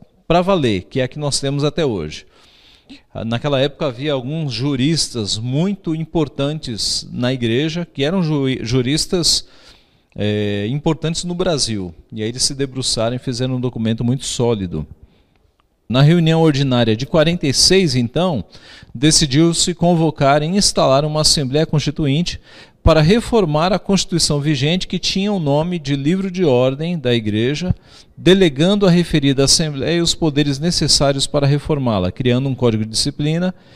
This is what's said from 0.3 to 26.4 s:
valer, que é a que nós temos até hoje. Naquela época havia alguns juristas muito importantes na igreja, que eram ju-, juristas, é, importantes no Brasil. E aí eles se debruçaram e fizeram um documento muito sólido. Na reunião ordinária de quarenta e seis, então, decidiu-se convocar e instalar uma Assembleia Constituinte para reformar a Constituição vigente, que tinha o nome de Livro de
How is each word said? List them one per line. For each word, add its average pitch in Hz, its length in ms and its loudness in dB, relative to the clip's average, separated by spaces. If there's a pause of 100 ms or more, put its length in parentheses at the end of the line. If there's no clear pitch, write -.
valer, 139 420 0
que - 180 -4
é - 20 0
a 127 60 -4
que - 100 -12
nós 147 180 -4
temos 139 280 -2
até 151 200 -2
hoje. 82 400 -4 (1000)
Naquela 127 340 -2
época 139 280 -2
havia 135 260 -4
alguns 139 400 -4
juristas 127 840 -2
muito 156 560 -2
importantes 147 1160 -4
na 123 220 -2
igreja, 143 520 -2
que 135 200 -4
eram 180 180 0
ju-, 139 400 -2
juristas, 131 840 0 (680)
é, 104 540 -2
importantes 156 560 -2
no 175 100 -6
Brasil. 117 580 -2 (200)
E 110 100 -6
aí 110 60 -2
eles 123 140 -6
se 143 120 -2
debruçaram 127 600 -4
e - 20 -6
fizeram 127 380 -4
um 123 40 -4
documento 113 440 -2
muito 131 180 0
sólido. 95 640 -2 (1000)
Na 127 160 4
reunião 160 380 4
ordinária 131 540 2
de 127 120 -6
quarenta 165 400 2
e 127 60 0
seis, 175 420 4
então, 127 500 0 (480)
decidiu-se 160 800 2
convocar 156 680 2
e - 20 -4
instalar 160 580 2
uma 151 180 -2
Assembleia 147 440 2
Constituinte 151 720 -2 (440)
para 160 180 6
reformar 180 720 2
a 175 60 0
Constituição 170 600 0
vigente, 151 480 0
que 185 120 -4
tinha 202 340 -2
o 196 60 -2
nome 160 400 0
de 143 160 -4
Livro 185 360 -2
de 180 140 0